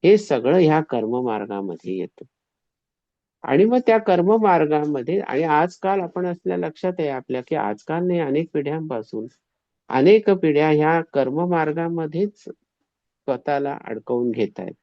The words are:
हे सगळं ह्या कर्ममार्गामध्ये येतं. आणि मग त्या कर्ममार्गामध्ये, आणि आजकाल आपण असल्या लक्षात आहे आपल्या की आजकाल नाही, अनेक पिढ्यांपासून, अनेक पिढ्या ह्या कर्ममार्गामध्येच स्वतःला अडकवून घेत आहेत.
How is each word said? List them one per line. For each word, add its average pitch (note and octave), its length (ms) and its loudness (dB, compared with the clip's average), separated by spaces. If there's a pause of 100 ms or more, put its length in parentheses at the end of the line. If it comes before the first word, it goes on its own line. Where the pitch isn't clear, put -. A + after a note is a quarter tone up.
हे G3 140 8
सगळं D3 400 2
ह्या D#3 220 4
कर्ममार्गामध्ये G#2+ 1160 -4
येतं. - 260 -10 (1200)
आणि C#3+ 200 4
मग A#3+ 220 2
त्या A3+ 120 6
कर्ममार्गामध्ये, F3 1200 2
आणि D3 220 -4
आजकाल F3 580 0
आपण F3+ 260 -6
असल्या F3+ 300 -4
लक्षात F3 420 -4
आहे D#3 100 -2
आपल्या B2+ 380 -6
की - 100 -4
आजकाल B2 500 -4
नाही, F3 140 0
अनेक D3+ 320 -2
पिढ्यांपासून, C#3+ 760 -6 (640)
अनेक G3+ 400 4
पिढ्या D#3 400 2
ह्या D#3 300 2 (140)
कर्ममार्गामध्येच E3 1300 -2
स्वतःला - 1400 -8
अडकवून A#2+ 460 -4
घेत A2 300 -4
आहेत. F#2 220 -10